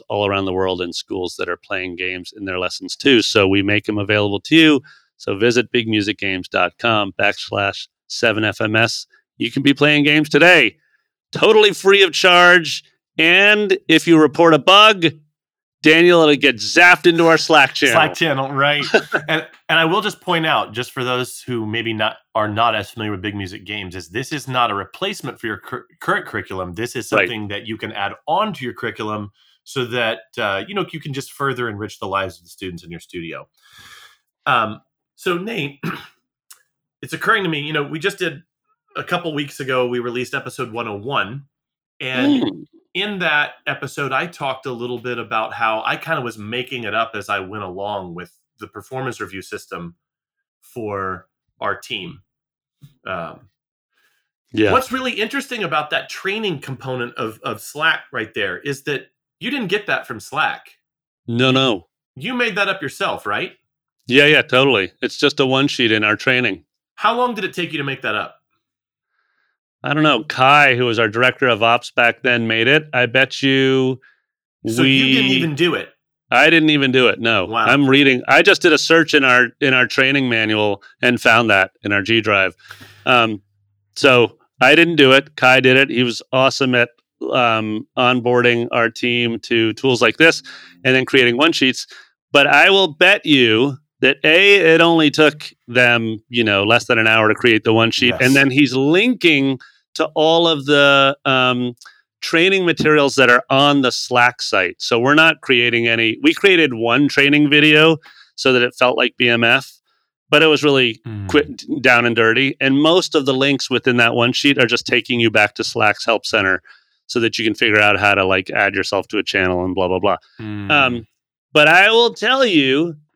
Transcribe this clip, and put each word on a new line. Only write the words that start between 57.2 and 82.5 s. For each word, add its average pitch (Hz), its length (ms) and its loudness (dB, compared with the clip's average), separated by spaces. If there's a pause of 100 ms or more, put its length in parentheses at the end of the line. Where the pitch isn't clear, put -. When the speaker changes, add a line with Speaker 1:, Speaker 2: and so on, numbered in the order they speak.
Speaker 2:
of 117 180 -10
Slack 156 500 -6
right 110 220 -10
there 95 240 -6
is 139 280 -10
that 139 260 -8 (280)
you 214 120 -10
didn't 254 160 -6
get 202 180 -6
that 135 220 -6
from 113 120 -14
Slack. - 600 -8 (480)
Speaker 1:
No, 123 240 0
no. 127 360 -2 (280)
Speaker 2:
You 175 180 -10
made 240 220 -4
that 202 120 -2
up 190 140 -8
yourself, 139 460 -8
right? 110 260 -6 (540)
Speaker 1:
Yeah, 139 180 4
yeah, 147 160 4
totally. 123 500 0 (120)
It's - 140 -6
just 143 220 0
a 139 60 0
one 131 220 0
sheet 117 240 -2
in 110 120 0
our 107 120 0
training. 120 500 -4 (300)
Speaker 2:
How 226 200 -2
long 240 200 -4
did 190 80 -8
it 160 100 -10
take 170 200 -8
you 156 40 -8
to 143 60 -8
make 135 180 -10
that 107 140 -6
up? 98 180 -8 (1500)
Speaker 1:
I 139 100 -6
don't 151 100 0
know. 147 200 2
Kai, 139 520 4
who 123 100 -2
was 113 120 -2
our 113 100 2
director 123 400 0
of 110 140 0
ops 117 300 0
back 117 320 0
then, 120 240 0
made 113 200 0
it. 151 260 2
I 123 120 0
bet 131 380 -2
you 135 580 0 (640)
Speaker 2:
So 113 160 -4
you 135 320 2
didn't 131 160 0
Speaker 1:
we 135 60 0
Speaker 2:
even 147 200 -4
do 160 200 0
it? 90 140 -10 (420)
Speaker 1:
I 135 180 4
didn't 160 220 4
even 139 200 0
do 127 160 2
it, 101 140 -2
no. 113 240 0
Speaker 2:
Wow. 110 220 -2
Speaker 1:
I'm 135 200 2
reading. 135 400 4
I 139 140 4
just 190 200 4
did 170 120 4
a 143 40 4
search 160 360 2
in 147 100 4
our, 123 260 4 (120)
in 139 120 0
our 127 120 2
training 135 440 0
manual 107 520 -2 (200)
and 123 200 0
found 117 300 4
that 95 200 2 (120)
in 101 100 -4
our 101 80 0
G 110 200 0
Drive. 98 340 -2 (500)